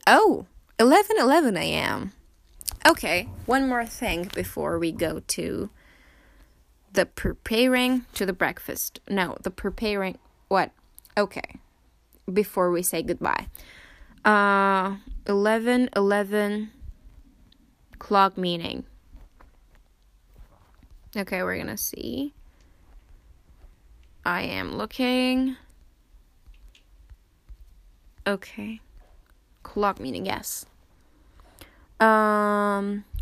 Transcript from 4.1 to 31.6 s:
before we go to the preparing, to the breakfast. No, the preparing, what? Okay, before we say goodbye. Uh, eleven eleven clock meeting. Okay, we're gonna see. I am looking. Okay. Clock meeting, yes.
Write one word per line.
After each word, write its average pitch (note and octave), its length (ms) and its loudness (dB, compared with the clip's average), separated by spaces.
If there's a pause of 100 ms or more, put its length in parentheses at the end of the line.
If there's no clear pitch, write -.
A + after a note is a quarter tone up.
before E3 440 -4
we E3 140 -2
go D#3+ 260 -4
to - 500 -6 (1200)
the F#3 140 2
preparing, B3 1080 0
to G3+ 100 -4
the F#3 80 -4
breakfast. - 760 -6
No, F#3+ 340 -2
the F#3+ 80 -4
preparing, G3 640 -4 (300)
what? F#3 240 0 (480)
Okay, - 400 -4 (720)
before F#3+ 380 2
we F3 120 0
say E3 200 -2
goodbye. - 460 -2 (760)
Uh, G3 720 4 (280)
eleven A3+ 680 2
eleven G#3 760 0 (1300)
clock G3 400 2
meeting. F3 460 -6 (2250)
Okay, F#3+ 260 -4
we're F#3 160 -4
gonna - 180 -8
see. C4 560 -8 (1900)
I F3+ 180 -2
am - 340 -6
looking. B3+ 800 -2 (2750)
Okay. G#3 560 -6 (840)
Clock G3+ 360 -2
meeting, C3 260 -8
yes. - 400 -8 (1300)